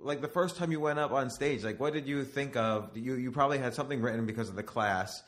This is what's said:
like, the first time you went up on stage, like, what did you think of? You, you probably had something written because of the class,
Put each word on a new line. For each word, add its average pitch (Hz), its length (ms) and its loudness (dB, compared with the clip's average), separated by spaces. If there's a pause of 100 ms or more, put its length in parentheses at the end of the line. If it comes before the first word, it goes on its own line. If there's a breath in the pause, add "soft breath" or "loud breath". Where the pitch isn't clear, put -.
like, 139 200 -2
the 147 80 -4
first 175 260 2
time 170 160 0
you 156 80 0
went 151 200 2
up 147 120 2
on 131 180 2
stage, 131 340 0
like, 107 160 -2
what 147 140 0
did 143 140 -4
you 143 160 0
think 139 320 -4
of? 110 400 2
You, 127 200 -2
you 123 160 -2
probably 143 260 4
had 123 160 0
something 135 280 -2
written 113 240 2
because 113 220 -2
of 95 80 -8
the 107 80 -4
class, 98 640 0